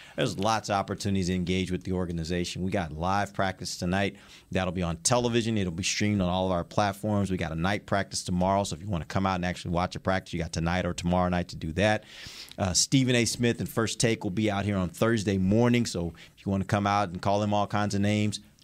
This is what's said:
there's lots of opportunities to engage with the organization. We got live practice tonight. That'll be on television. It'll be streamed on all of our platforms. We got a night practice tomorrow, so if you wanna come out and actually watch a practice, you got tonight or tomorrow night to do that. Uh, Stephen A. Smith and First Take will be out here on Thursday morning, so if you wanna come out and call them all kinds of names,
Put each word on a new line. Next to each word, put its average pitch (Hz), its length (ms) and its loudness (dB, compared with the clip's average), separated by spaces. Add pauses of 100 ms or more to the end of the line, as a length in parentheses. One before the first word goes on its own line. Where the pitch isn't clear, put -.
(160)
there's 98 220 -2
lots 107 320 0
of 104 60 2
opportunities 98 500 0
to 92 80 2
engage 90 360 0
with 90 140 -4
the 92 80 -4
organization. 87 680 -4
We 92 80 -2
got 87 220 -2
live 95 420 -2
practice 95 420 -4
tonight. 98 400 -2 (360)
That'll 92 200 0
be 90 100 -2
on 82 160 -2
television. 117 600 2
It'll 92 140 0
be 82 100 -6
streamed 104 400 0
on 90 80 0
all 92 160 0
of 92 60 0
our 87 120 0
platforms. 101 680 0
We 95 60 -2
got 85 160 -4
a 80 40 -6
night 92 280 0
practice - 400 -2
tomorrow, 95 400 2
so 98 100 -6
if 73 60 -12
you 98 80 -12
wanna 82 160 -2
come 95 220 -2
out 92 80 2
and 90 100 -2
actually 90 280 -4
watch 87 240 0
a 87 40 -10
practice, 95 320 -2
you 85 80 -4
got 82 120 -6
tonight 85 340 0
or 87 80 -4
tomorrow 90 340 2
night 90 200 0
to - 80 -14
do 80 160 -8
that. 107 320 2 (520)
Uh, 95 160 -2
Stephen 127 440 2
A. 120 80 4
Smith 117 340 0
and 98 100 -4
First - 300 -2
Take 113 240 2
will 107 80 -2
be 107 180 2
out 98 160 0
here 101 120 2
on 92 120 0
Thursday 107 500 2
morning, 117 480 4
so 85 260 -4 (240)
if - 100 -10
you 101 60 0
wanna 95 120 0
come 101 220 2
out 101 220 4
and 87 120 -8
call 101 200 2
them 104 120 0
all 104 140 2
kinds 104 300 0
of 98 40 2
names, 104 380 2 (260)